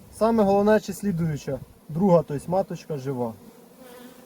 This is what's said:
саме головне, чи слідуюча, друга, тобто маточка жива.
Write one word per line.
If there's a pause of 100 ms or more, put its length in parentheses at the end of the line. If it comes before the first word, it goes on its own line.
(180)
саме
головне,
чи
слідуюча, (300)
друга,
тобто
маточка
жива. (920)